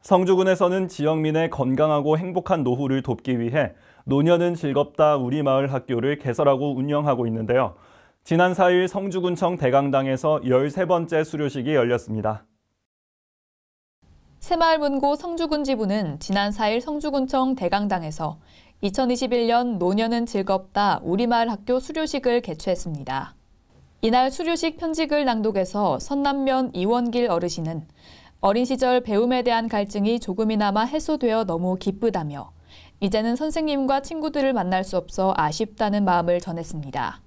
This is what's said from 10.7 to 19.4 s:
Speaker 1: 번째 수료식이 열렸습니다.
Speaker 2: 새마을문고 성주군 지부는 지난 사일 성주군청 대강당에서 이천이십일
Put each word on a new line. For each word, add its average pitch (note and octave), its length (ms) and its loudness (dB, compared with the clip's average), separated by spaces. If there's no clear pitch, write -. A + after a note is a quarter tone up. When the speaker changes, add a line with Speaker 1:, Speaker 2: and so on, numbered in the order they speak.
Speaker 1:
번째 E3 360 0
수료식이 D3 520 -2
열렸습니다. A2 720 0
Speaker 2:
새마을문고 D4 760 2
성주군 D#4+ 480 -2
지부는 G#3 540 -2
지난 G3+ 320 -2
사일 G#3+ 300 0
성주군청 C4+ 760 -2
대강당에서 F3 840 -2
이천이십일 A#3+ 680 0